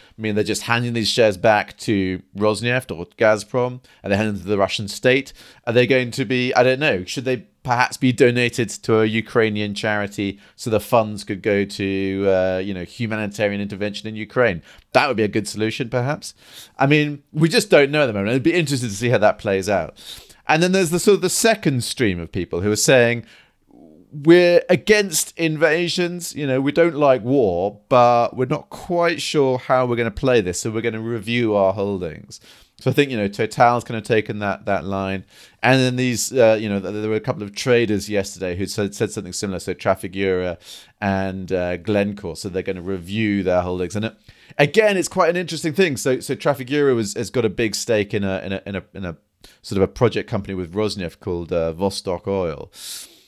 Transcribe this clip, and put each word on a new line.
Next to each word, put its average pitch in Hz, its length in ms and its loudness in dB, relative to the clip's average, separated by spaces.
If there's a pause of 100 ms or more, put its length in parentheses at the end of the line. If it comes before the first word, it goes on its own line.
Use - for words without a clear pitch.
(160)
mean 107 200 -2
they're 104 80 2
just 101 180 -4
handing 120 300 0
these 113 160 0
shares 110 280 4
back 107 420 2
to 95 440 -2 (140)
Rosneft 107 600 -2
or 85 100 -10 (120)
Gazprom? 123 640 2 (240)
Are 101 60 -2
they 98 60 2
handing 107 180 0
them 90 80 -10
to 87 60 -14
the 101 100 0
Russian 98 280 0
state? 127 460 0 (340)
Are 120 60 -4
they 123 160 4
going 127 240 2
to 135 120 -4
be, 123 300 -2
I 123 80 6
don't 127 160 4
know, 120 260 -2
should 123 200 -8
they 127 220 -4 (180)
perhaps 123 320 0
be 127 160 2
donated 120 560 2
to 110 320 0
a 110 60 4
Ukrainian 110 680 -2
charity 101 640 -4 (160)
so - 160 -8
the 107 80 4
funds 107 460 0
could 95 180 -8
go 101 220 2
to, 98 640 -2
uh, 92 300 2
you 98 160 -6
know, 90 100 -8
humanitarian 104 760 -4
intervention 101 460 -6
in 110 80 -10
Ukraine? 107 480 -2 (300)
That 131 160 4
would 123 80 -2
be 107 80 2
a 104 40 2
good 101 200 -4
solution, 110 400 -4
perhaps. 127 440 -4 (460)
I 143 80 2
mean, 147 460 2
we 156 160 2
just 156 220 0
don't 143 200 8
know 151 120 2
at 139 40 2
the 117 60 0
moment. 101 180 -2
It'd 127 140 0
be 165 100 2
interesting 139 360 -2
to 98 40 -8
see 117 140 -2
how 120 100 4
that 101 200 4
plays 98 300 -2
out. 87 300 -2 (480)
And 160 160 2
then 185 80 2
there's 185 200 2
the 175 100 0
sort 202 160 6
of 165 60 -2
the 180 80 0
second 147 520 0
stream 95 380 -2
of 82 100 -10
people 87 300 -4
who 101 100 0
are 107 60 2
saying, 120 480 4 (880)
"We're 170 560 6
against 196 680 2
invasions, 165 1000 -2
you 143 100 -6
know, 131 140 0
we 139 100 0
don't 165 240 2
like 135 300 4
war, 104 640 0
but 120 480 4
we're 127 80 0
not 135 260 -6
quite 170 500 -2
sure 131 380 0
how 127 280 0
we're 120 100 0
gonna 117 160 -2
play 123 280 4
this, 90 200 -2
so 117 100 -4
we're 110 120 -4
gonna 110 180 -4
review 113 560 0
our 95 160 4
holdings." 95 640 -6 (400)
So - 120 -2
I - 40 0
think, 143 160 2
you 127 60 -4
know, 104 100 0
Total's 117 560 2
kind 117 160 -8
of 104 60 -8
taken 107 340 -2
that, 101 280 -4
that 95 180 -2
line. 95 400 -6 (400)
And 131 160 4
then 127 160 0
these, 127 360 -2
uh, 113 280 6
you 110 80 -4
know, 101 100 0
th-, 95 140 -6
there 107 160 -4
were 107 80 0
a 110 40 -2
couple 107 220 -4
of 101 140 -12
traders 107 520 0
yesterday 95 480 -4
who 95 100 -4
said, 101 280 -4
said 104 160 -2
something 92 220 -10
similar. 95 260 -6
So 92 160 -6
Trafigura 92 840 -2 (420)
and, 95 500 -2
uh, 90 280 -2
Glencore, 101 580 -4
so - 120 -10
they're 90 140 -6
gonna 92 200 -8
review 98 600 -2
their 90 200 2
holdings. 90 340 -4
And, 107 80 -4
uh, 113 60 -4 (480)
again, 202 380 2
it's 175 120 -2
quite 175 220 2
an 175 60 0
interesting 165 360 -4
thing. 160 240 2
So, 127 240 0
so 127 160 -6
Trafigura 139 580 0
was, 107 200 -2
has 117 160 -6
got 123 140 0
a 107 60 2
big 107 240 -2
stake 104 400 -2
in 101 80 0
a, 95 180 -2
in 95 120 -8
a, 95 140 -6
in 98 100 -8
a, 87 80 -8 (100)
in 98 100 -12
a 85 120 -8 (460)
sort 101 160 -4
of 95 40 4
a 95 60 2
project 107 420 -2
company 101 240 -6
with 90 180 -6
Rosneft 98 460 -4
called, 87 340 -6
uh, 82 200 0
Vostok 92 560 -4
Oil. 87 420 -4 (580)